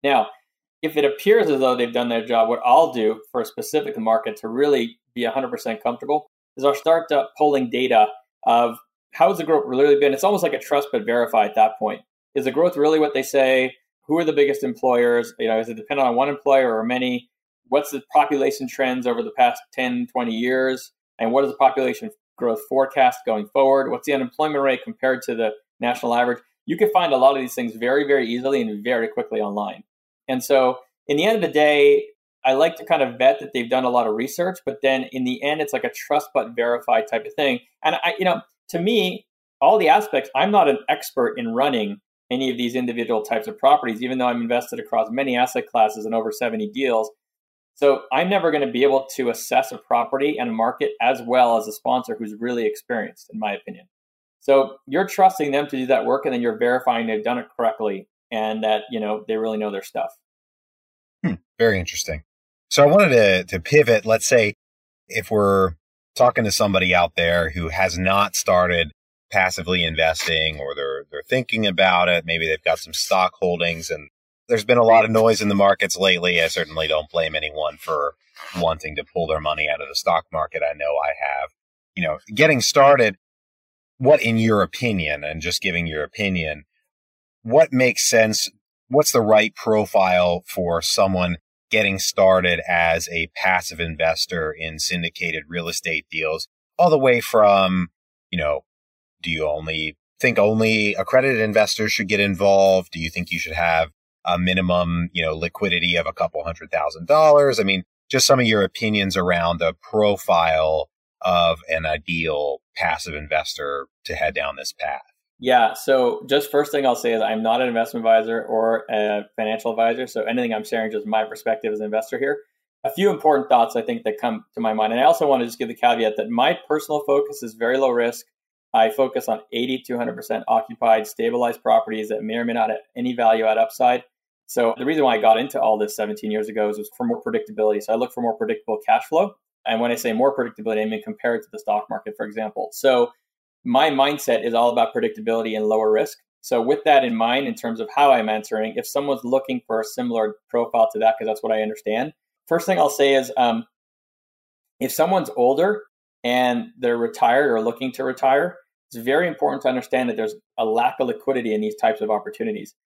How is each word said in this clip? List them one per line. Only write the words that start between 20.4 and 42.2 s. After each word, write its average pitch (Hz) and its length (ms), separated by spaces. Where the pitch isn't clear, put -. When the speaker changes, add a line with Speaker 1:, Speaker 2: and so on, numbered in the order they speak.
Speaker 1:
And 113 120
what 139 120
is 135 80
the - 60
population - 520
growth 113 320
forecast 135 600
going 107 180
forward? 135 460
What's 120 160
the 143 60
unemployment 143 500
rate 131 200
compared 127 380
to 120 140
the 113 160
national 120 360
average? 123 240
You 160 100
can 214 160
find 170 220
a 131 40
lot 135 180
of 135 60
these 123 120
things 117 220
very, 131 300
very 139 220
easily 127 320
and 107 240
very 117 240
quickly 113 320
online. 104 440
And 127 160
so 131 360
in 143 100
the 165 80
end 226 100
of 208 80
the 151 100
day, 147 540
I 131 100
like 160 240
to - 80
kind 156 180
of 120 160
vet 131 200
that 110 140
they've 120 160
done 127 160
a 123 40
lot 120 180
of 107 80
research, 175 500
but - 160
then 135 300
in 127 140
the 123 180
end, 151 180
it's 143 120
like 123 100
a 120 80
trust - 420
but 117 220
verify 120 460
type 113 240
of - 100
thing. 135 240
And 160 120
I, 170 220
you 185 80
know, 180 160
to 170 100
me, 190 480
all 185 160
the 175 120
aspects, 202 460
I'm 175 160
not 190 160
an 135 120
expert - 480
in 117 160
running 117 480